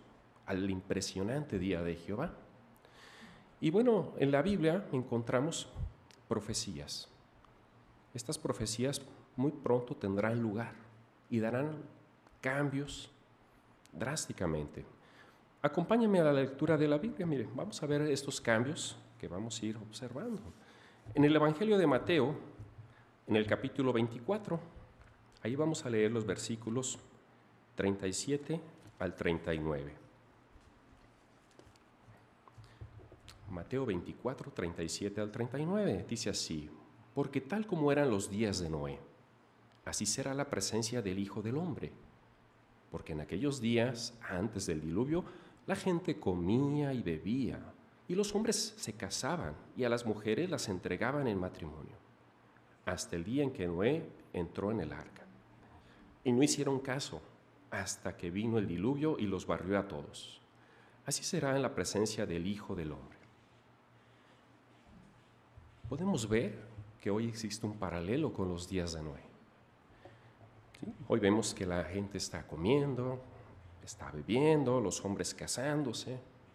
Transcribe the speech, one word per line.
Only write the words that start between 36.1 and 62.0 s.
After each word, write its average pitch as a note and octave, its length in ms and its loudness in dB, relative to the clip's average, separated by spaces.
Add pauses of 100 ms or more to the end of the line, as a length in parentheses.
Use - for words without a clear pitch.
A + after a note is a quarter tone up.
así: D#2+ 400 -4 (460)
"Porque C3+ 260 0
tal G#3+ 240 -4
como D3+ 260 2
eran C#3+ 200 6
los G2 180 0
días G2 300 2
de E2 100 -2
Noé, C#2+ 300 -4 (840)
así G#2 200 -4
será C3+ 280 -2
la C#3 160 -2
presencia A2+ 520 -2
del G2 160 -2
Hijo G2+ 240 -4
del A2+ 160 -2
Hombre. D3+ 340 -4 (1000)
Porque E2 220 -8
en D2+ 80 -4
aquellos B2 380 -2
días, A#2 640 2
antes F#2+ 460 -2
del D#2+ 140 0
diluvio, B2+ 420 0 (420)
la F#3+ 100 -2
gente F3 440 0
comía C3+ 760 2
y A#2+ 80 -2
bebía, F2 580 -2 (480)
y F3+ 80 -2
los G3+ 200 0
hombres A3 420 0
se - 160 -6
casaban, G2+ 640 -2 (200)
y B2 80 0
a A#2+ 60 4
las A#2+ 160 2
mujeres A2 440 2
las C#3 200 -2
entregaban G#2+ 580 0
en G2 120 2
matrimonio, D#2 560 -6 (880)
hasta F2+ 300 -4
el E2+ 80 -2
día B2+ 200 0
en C3 80 2
que G2 160 -2
Noé B2 400 2 (260)
entró F#2+ 380 -2
en A2 100 0
el D2 120 -4
arca. - 320 -14 (1000)
Y B2+ 80 4
no B2 120 8
hicieron C#3+ 360 2
caso C3 420 -4 (500)
hasta F#2+ 440 -6
que F2 140 -6
vino A2 300 2
el F#2+ 80 0
diluvio C3+ 500 0
y A2 80 0
los F#2 220 -2
barrió F2+ 320 0
a - 80 -2
todos. - 520 -12 (640)
Así - 180 -2
será C#3 320 0
en C#3 80 4
la A#2+ 100 0
presencia G2+ 540 0